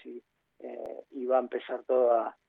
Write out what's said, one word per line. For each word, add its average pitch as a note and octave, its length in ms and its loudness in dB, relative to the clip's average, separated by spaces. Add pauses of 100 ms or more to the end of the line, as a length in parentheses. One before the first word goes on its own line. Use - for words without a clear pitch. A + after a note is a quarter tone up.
y, B2 160 -14 (400)
eh, - 400 -12 (120)
y C3 120 -6
va B2+ 140 4
a - 20 6
empezar B2 440 -6
todo B2+ 280 4
a A2+ 240 2 (120)